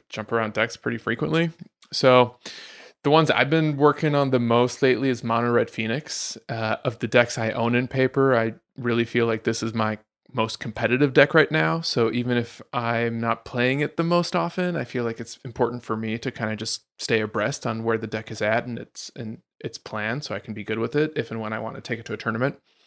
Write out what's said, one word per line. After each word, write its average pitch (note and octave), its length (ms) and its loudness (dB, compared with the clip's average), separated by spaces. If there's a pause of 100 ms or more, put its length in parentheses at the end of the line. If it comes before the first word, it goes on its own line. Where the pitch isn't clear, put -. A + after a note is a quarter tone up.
jump - 240 -10
around A2+ 220 0
decks A2+ 240 -2
pretty A#2 220 -4
frequently. D#3 500 0 (420)
So B2+ 460 6 (680)
the C#3+ 60 2
ones D3+ 220 6
I've C3 180 2
been D#3 260 2
working D3 380 4
on C#3+ 160 2
the B2+ 100 4
most A#2+ 440 2
lately B2+ 260 4
is A#2+ 140 -2
Mono A#2 280 0
Red A#2+ 200 2
Phoenix. - 680 -6 (100)
Uh, A2 380 -2
of A#2+ 140 -4
the A#2+ 80 -2
decks A#2+ 320 4
I A2 120 0
own A#2 220 0
in B2+ 140 2
paper, C3 500 2
I A2+ 160 0 (240)
really A#2+ 260 0
feel A#2 220 0
like A2+ 180 -2
this A2+ 200 -2
is A2 100 -4
my A2 240 -2 (340)
most A2 280 -2
competitive B2 520 0
deck C#3+ 220 6
right D#3 180 4
now. D#3+ 300 0
So A#2 300 0
even B2 260 0
if A#2 240 -4 (100)
I'm A#2 480 -2
not A2+ 260 -2
playing B2+ 340 0
it C#3+ 180 -4
the E3+ 60 2
most F3 320 0
often, F3 420 -2
I C3+ 60 -2
feel B2 200 -4
like A#2 160 -4
it's - 240 -12
important A#2+ 400 -2
for A2 140 -4
me A2 220 -4
to B2+ 120 -6
kinda A2 240 -4
just - 280 -6 (160)
stay A#2 200 0
abreast A2 460 -2
on A2+ 180 -4
where A#2 140 0
the A2 100 -6
deck G#2+ 220 -8
is G#2+ 140 -8
at A2 240 0
and A#2 100 -8
its, - 380 -16
and A2+ 240 -10 (200)
its - 200 -10
plan, A2+ 420 -4
so - 140 -8
I G2 40 -6
can - 140 -10
be G#2 100 -8
good A2 160 -2
with A#2 160 -2
it D3+ 200 0
if - 160 -4
and A2+ 100 -6
when G#2+ 100 -6
I A2+ 80 -4
wanna A#2 220 -8
take A2+ 180 -6
it A2+ 60 -14
to A#2 80 -10
a A2 40 -6
tournament. A#2 400 -2 (300)